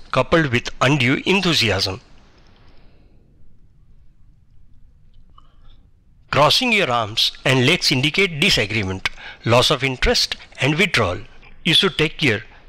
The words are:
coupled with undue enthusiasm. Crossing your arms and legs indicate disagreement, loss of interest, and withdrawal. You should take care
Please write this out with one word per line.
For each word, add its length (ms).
coupled 380
with 200
undue 420
enthusiasm. 800
Crossing 440
your 160
arms 420
and 180
legs 260
indicate 480
disagreement, 680
loss 240
of 120
interest, 540
and 160
withdrawal. 440
You 80
should 240
take 220
care 240